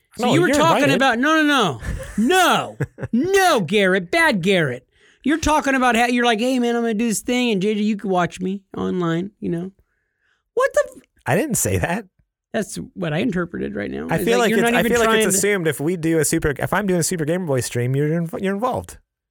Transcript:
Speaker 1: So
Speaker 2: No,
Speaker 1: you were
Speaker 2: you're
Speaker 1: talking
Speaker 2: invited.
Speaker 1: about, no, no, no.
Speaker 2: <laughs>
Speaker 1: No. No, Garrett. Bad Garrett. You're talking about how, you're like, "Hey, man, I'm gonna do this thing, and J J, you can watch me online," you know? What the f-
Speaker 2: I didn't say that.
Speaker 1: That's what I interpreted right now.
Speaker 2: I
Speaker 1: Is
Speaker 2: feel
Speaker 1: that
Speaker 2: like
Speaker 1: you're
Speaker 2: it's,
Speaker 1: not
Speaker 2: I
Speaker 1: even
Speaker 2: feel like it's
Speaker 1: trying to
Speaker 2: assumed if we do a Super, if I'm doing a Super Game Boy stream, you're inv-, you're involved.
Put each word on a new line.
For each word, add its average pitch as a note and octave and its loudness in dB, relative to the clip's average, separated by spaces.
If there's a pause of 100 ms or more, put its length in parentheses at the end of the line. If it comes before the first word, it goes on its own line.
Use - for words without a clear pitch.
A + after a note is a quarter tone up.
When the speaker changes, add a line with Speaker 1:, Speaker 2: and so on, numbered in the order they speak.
(180)
Speaker 1:
So B3 0
Speaker 2:
No, A3 4
Speaker 1:
you E4+ 4
were F4 4
Speaker 2:
you're C#4 2
Speaker 1:
talking D4 4
Speaker 2:
invited. C4+ 4
Speaker 1:
about, B3+ 2
no, D#4 2
no, D4 2
no. G#3 0 (200)
Speaker 2:
<laughs> - -8
Speaker 1:
No. A#3+ 2 (340)
No, F4 4
Garrett. F#3 2
Bad D#4 2
Garrett. D#3+ 0 (360)
You're D#4 2
talking C#4 0
about B3+ 2
how, A#3+ 2
you're B3 0
like, A#3 2
"Hey, B3+ 0
man, A#3 0
I'm A#3 -2
gonna A#3 -2
do A#3 0
this G#3 -2
thing, B3 0
and G3 0
J G#3+ 0
J, G#3 -2
you G#3+ 0
can G3 -8
watch F3 -2
me F#3+ -6 (140)
online," F#3 -2
you G3+ -6
know? F3 -6 (840)
What C5 0
the D5 0 (120)
f- - -20 (240)
Speaker 2:
I B2 2
didn't B3 0
say F#2+ 0
that. E3+ -4 (460)
Speaker 1:
That's - -6 (180)
what E3+ -6
I D3+ -2
interpreted F3 -4
right A2 -8
now. C#3 -8
Speaker 2:
I E3 -2
Speaker 1:
Is G3+ -2
Speaker 2:
feel A#3 2
Speaker 1:
that A#3+ 2
Speaker 2:
like G#3+ 2
Speaker 1:
you're A3+ 2
Speaker 2:
it's, A#3 2
Speaker 1:
not A#3+ 0
Speaker 2:
I B3 4
Speaker 1:
even A#3 0
Speaker 2:
feel A#3+ 2
like A3+ 2
it's A3 2
Speaker 1:
trying A3 2
to G3 0
Speaker 2:
assumed G3+ 0
if C#3+ -2
we E3+ -2
do D#3+ 0
a D3 2
Super, D#3+ -2
if B2+ -4
I'm G3+ -2
doing F3+ 2
a - 0
Super D#3+ -4
Game F3+ -2
Boy C#3 0
stream, B2 -2
you're D3 0
inv-, E3 -4
you're G3 -2
involved. A3+ -6 (340)